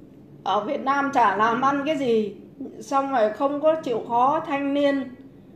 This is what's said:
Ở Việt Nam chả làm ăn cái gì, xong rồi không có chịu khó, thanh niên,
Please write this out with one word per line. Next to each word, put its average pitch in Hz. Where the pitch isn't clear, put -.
Ở 202
Việt 226
Nam 277
chả 214
làm 226
ăn 277
cái 311
gì, 226
xong 269
rồi 214
không 285
có 311
chịu 254
khó, 254
thanh 277
niên, 277